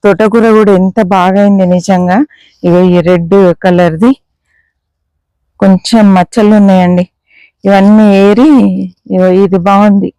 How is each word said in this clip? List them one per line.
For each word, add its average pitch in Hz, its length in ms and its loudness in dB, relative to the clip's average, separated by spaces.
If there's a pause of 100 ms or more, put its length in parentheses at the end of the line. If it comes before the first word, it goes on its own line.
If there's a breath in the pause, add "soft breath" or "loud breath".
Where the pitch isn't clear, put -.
తోటకూర 214 440 0 (100)
కూడా 208 240 2
ఎంత 190 200 -4 (160)
బాగా 190 280 0
అయింది 196 300 0
నిజంగా. 180 440 -2 (480 soft breath)
ఇగో 180 140 2 (140)
ఈ - 20 2 (120)
రెడ్ 175 280 0 (280)
కలర్ది 180 460 0 (1500)
కొంచెం 196 440 0 (120)
మచ్చలు 208 440 -2
ఉన్నాయండి, 185 440 0 (640 soft breath)
ఇవన్నీ 202 400 2 (180)
ఏరి, 220 240 2 (680)
ఇగో 185 140 0 (160)
ఇది 185 240 -2
బాగుంది. 196 500 0